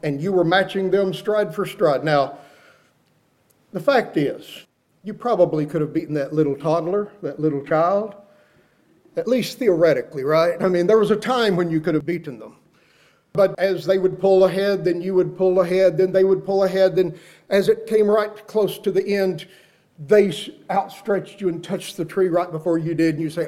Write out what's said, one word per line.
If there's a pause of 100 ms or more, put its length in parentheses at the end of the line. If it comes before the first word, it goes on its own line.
and
you
were
matching
them
stride
for
stride.
Now, (1300)
the
fact
is, (380)
you
probably
could
have
beaten
that
little
toddler, (100)
that
little
child, (1000)
at
least
theoretically,
right?
I
mean,
there
was
a
time
when
you
could
have
beaten
them. (800)
But
as
they
would
pull
ahead,
then
you
would
pull
ahead,
then
they
would
pull
ahead,
then (380)
as
it
came
right
close
to
the
end, (640)
they
s-, (220)
outstretched
you
and
touched
the
tree
right
before
you
did,
and
you
say,